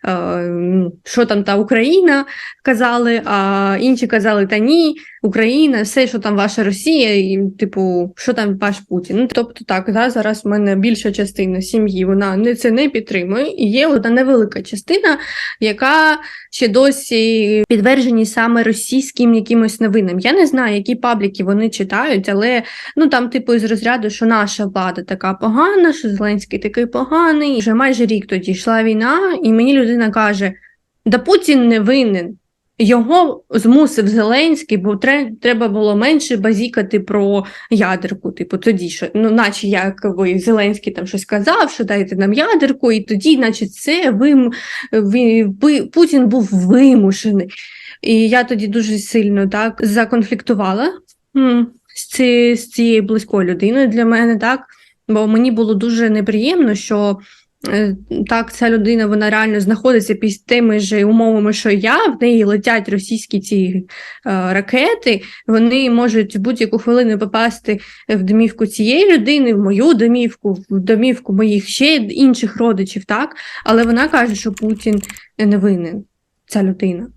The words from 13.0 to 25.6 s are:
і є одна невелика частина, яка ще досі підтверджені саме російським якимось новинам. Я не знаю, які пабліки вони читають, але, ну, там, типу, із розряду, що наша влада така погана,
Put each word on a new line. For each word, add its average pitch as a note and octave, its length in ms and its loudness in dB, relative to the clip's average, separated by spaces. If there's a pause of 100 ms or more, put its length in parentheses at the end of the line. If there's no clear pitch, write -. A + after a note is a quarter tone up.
і G#3 140 0
є C4+ 160 2
одна A#3+ 220 0
невелика A#3+ 520 2
частина, D#4 560 -2 (420)
яка C#4+ 580 2 (340)
ще - 160 -2
досі A3+ 1000 2
підтверджені A#3 560 2
саме A#3 380 0
російським A#3+ 680 0
якимось A3 460 0
новинам. G3 400 0
Я A#3 140 -2
не F4+ 140 4
знаю, B3 280 0
які G3+ 200 -2
пабліки G#3 480 -4
вони G3+ 260 0
читають, G3+ 600 -2
але, A3 340 0 (340)
ну, D4+ 100 4
там, B3 220 0
типу, B3 240 -2
із A3+ 100 2
розряду, A3+ 460 -2
що G#3 160 -4
наша G#3+ 400 0
влада F#3 360 -6
така F#3 320 -6
погана, D#4 600 2